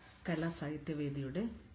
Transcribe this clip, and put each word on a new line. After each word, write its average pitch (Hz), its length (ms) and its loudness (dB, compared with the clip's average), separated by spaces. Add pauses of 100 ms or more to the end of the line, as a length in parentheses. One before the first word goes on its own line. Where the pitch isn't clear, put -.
(280)
കലാസാഹിത്യവേദിയുടെ 151 1160 2 (320)